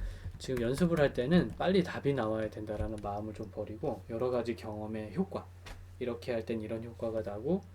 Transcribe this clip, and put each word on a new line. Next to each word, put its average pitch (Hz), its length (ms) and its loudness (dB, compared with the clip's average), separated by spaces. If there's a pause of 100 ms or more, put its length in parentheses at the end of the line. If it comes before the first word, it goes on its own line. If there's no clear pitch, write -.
(380)
지금 127 240 -2
연습을 151 380 4
할 139 140 6
때는 135 440 6
빨리 175 260 6
답이 139 300 0
나와야 110 360 2
된다라는 107 520 -4
마음을 104 320 -4
좀 104 180 -8
버리고 110 580 -4
여러 120 200 0
가지 117 260 0
경험의 107 600 -6
효과, 151 320 -2 (520)
이렇게 120 340 -2
할 113 120 0
땐 113 160 -2
이런 113 220 -4
효과가 113 380 -2
나고 117 420 0 (120)